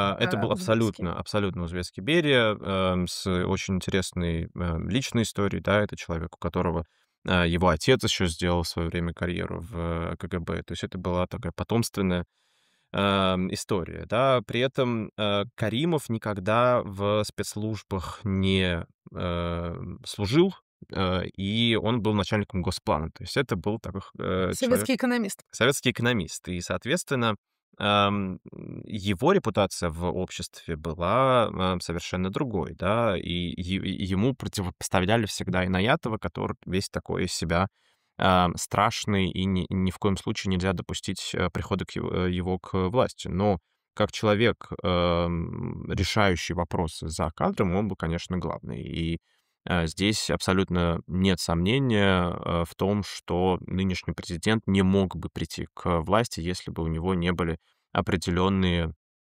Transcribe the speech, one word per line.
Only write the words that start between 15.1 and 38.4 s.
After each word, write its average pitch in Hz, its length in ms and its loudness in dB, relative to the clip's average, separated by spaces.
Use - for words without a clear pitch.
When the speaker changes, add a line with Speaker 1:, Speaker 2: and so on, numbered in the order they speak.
Speaker 1:
э, 101 260 2
Каримов 135 540 0
никогда 110 720 2
в 101 400 0
спецслужбах 101 1000 -6
не, 95 600 2
э, 85 600 -4
служил, 147 480 2
э, 92 360 0
и 110 480 0
он 110 260 0
был 107 120 2
начальником 101 480 0
Госплана. 80 500 -2
То - 120 -14
есть - 140 -6
это 123 180 0
был 107 240 -2
такой 92 220 -8
х-, - 80 -20
э, 92 400 0
человек 233 280 2
Speaker 2:
Советский 262 80 2
экономист. 240 560 -2
Speaker 1:
Советский 127 400 2
экономист. 117 560 -2
И, 90 140 -4
соответственно, 117 760 0
эм, 101 600 2
его 104 460 2
репутация 101 580 2
в 82 160 -6
обществе - 680 -4
была, 101 760 2
э, 87 60 -4
совершенно 92 480 -4
другой, 101 460 -2
да. 104 420 2
И - 120 -6
е-, 90 240 -2
е-, 95 260 -4
ему 98 280 2
противопоставляли 98 920 0
всегда 92 400 0
Инаятова, 107 520 2
который - 380 -4
весь 90 240 -2
такой 90 360 -2
из - 80 -4
себя 85 340 2
ам, 90 380 4